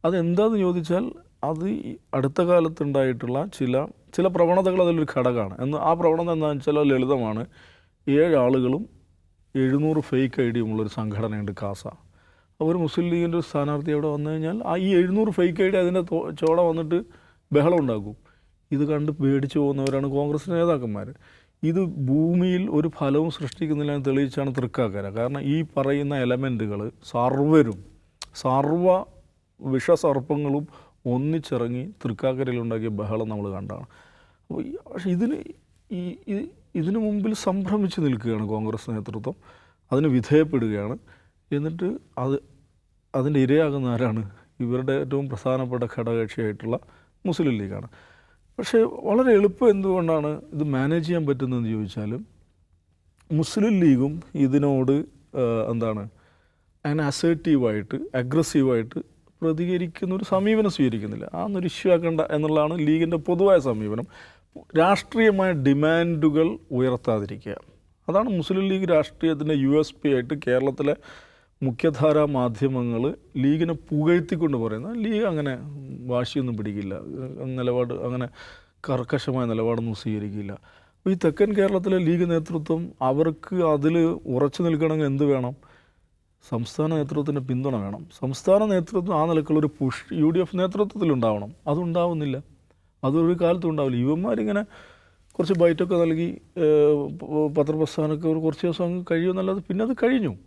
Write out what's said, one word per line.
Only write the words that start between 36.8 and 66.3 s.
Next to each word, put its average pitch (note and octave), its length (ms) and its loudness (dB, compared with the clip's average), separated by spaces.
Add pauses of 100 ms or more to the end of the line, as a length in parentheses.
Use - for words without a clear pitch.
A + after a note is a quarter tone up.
മുമ്പിൽ G#3 280 -2 (140)
സംഭ്രമിച്ച് F#3+ 580 0
നിൽക്കുകയാണ് A2+ 480 -2
കോൺഗ്രസ് A2 420 -4
നേതൃത്വം. A2 400 -8 (560)
അതിന് C#3+ 240 4
വിധേയപ്പെടുകയാണ്. A#2+ 800 2 (640)
എന്നിട്ട് E3 300 -4 (360)
അത്, C3+ 120 0 (840)
അതിൻ്റെ C#3+ 260 2
ഇരയാകുന്ന C#3 500 2
ആരാണ്? A2 260 0 (440)
ഇവരുടെ B2+ 280 -2 (100)
ഏറ്റവും C#3 280 -4
പ്രധാനപ്പെട്ട B2+ 520 -2 (120)
ഘടകകക്ഷിയായിട്ടുള്ള A2+ 800 -4 (520)
മുസ്ലിം D3+ 340 0
ലീഗാണ്. G2 260 -8 (720)
പക്ഷേ A3+ 200 2 (280)
വളരെ B3 300 4
എളുപ്പം G3+ 360 4
എന്തുകൊണ്ടാണ് F3 560 0 (260)
ഇത് D3+ 80 -2 (120)
മാനേജ് D3+ 320 0
ചെയ്യാൻ E3+ 220 -2
പറ്റുന്നതെന്ന് B2+ 440 -2
ചോദിച്ചാൽ G#2+ 380 -6 (1300)
മുസ്ലിം G#3+ 420 2
ലീഗും C#3 320 4 (320)
ഇതിനോട്, C3+ 500 2 (460)
ഏഹ്, A2+ 300 0
എന്താണ്, A2 320 -4 (840)
അങ്ങനെ D3 260 0
അസേർട്ടീവായിട്ട്, C3+ 840 0 (240)
അഗ്രസീവായിട്ട് B2+ 760 0 (420)
പ്രതികരിക്കുന്ന F3 760 -2
ഒരു G#3 160 -6
സമീപനം G#3 420 2
സ്വീകരിക്കുന്നില്ല. A2 500 -2 (120)
ആ - 100 -4
ഒന്നൊരു F#3 240 -2
ഇഷ്യൂ - 240 -2
ആക്കണ്ട E3 260 0 (140)
എന്നുള്ളതാണ് D3+ 400 0 (120)
ലീഗിൻ്റെ E3 300 2 (100)
പൊതുവായ F3+ 320 4 (100)
സമീപനം. G#2+ 360 -4 (760)
രാഷ്ട്രീയമായ F#3+ 720 4 (160)
ഡിമാൻഡുകൾ D#3 800 2 (300)